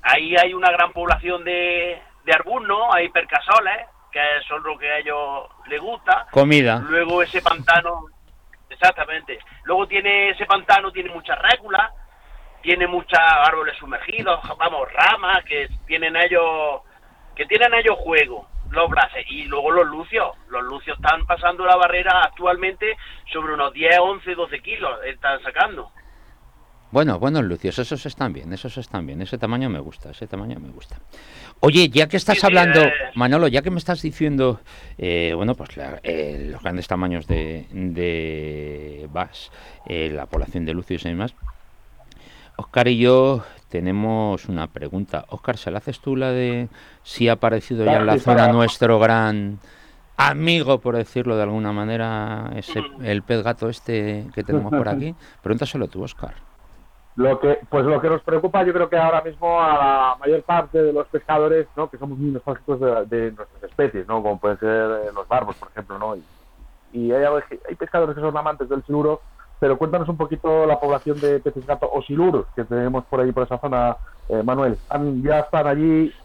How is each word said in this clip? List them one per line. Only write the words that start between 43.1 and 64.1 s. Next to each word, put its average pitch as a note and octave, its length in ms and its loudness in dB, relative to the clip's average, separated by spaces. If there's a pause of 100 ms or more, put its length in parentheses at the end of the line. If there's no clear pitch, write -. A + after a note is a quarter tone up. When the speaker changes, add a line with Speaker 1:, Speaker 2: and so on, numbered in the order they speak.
Speaker 2:
tenemos G2+ 760 -2
una E2 220 -4
pregunta. D#2+ 640 -8
Óscar, - 260 -6
¿se - 140 -10
la F#2+ 80 -6
haces - 220 -10
tú C3+ 160 -4
la C3 140 -2
de A#2+ 380 -2 (340)
si - 280 0
ha - 20 6
aparecido A2+ 540 0
ya A2 100 4
en G#2+ 100 4
la G#2+ 60 6
Speaker 3:
Ah, G#2+ 60 4
sí, - 60 -4
Speaker 2:
zona B2 120 6
Speaker 3:
claro. A#2 160 6
Speaker 2:
nuestro A#2 460 4
gran G#2+ 600 2 (600)
amigo, C#3+ 640 2
por A#2+ 140 0
decirlo A#2 400 0
de G#2+ 80 2
alguna G#2 280 -2
manera, A2 840 -4
ese, G#2+ 280 -6
Speaker 1:
Mm. - 240 -10
Speaker 2:
el G#2 160 0
pez A#2 200 0
gato A2+ 280 -2
este G#2+ 640 -4
que - 100 -6
tenemos D3 260 -2
por D3+ 180 0
Speaker 3:
<laughs> - 20 -2
Speaker 2:
aquí? D3+ 240 -6 (280)
Pregúntaselo A2+ 460 -4
tú, F#2 160 -10
Óscar. - 300 -12 (840)
Speaker 3:
Lo B2+ 240 2
que, C#3+ 180 2 (100)
pues C#3 160 0
lo C#3+ 160 2
que D#3 80 0
nos D#3+ 140 0
preocupa, E3+ 420 0
yo F3+ 80 2
creo F3 160 0
que F3 80 0
ahora E3 260 4
mismo E3+ 380 -2
a D#3 140 4
la C3+ 440 2
mayor D3+ 260 2
parte E3 380 0
de D3+ 120 4
los D3 140 -2
pescadores, D#3 580 0 (100)
¿no? D#3+ 140 -6
Que B2 80 -20
somos C3+ 200 -10
muy C#3+ 120 -2
nostálgicos C3 500 -4
de, A#2+ 240 2
de A2+ 280 -4
nuestras G#2+ 320 -18
especies, G2+ 440 -2
¿no? A2 140 -2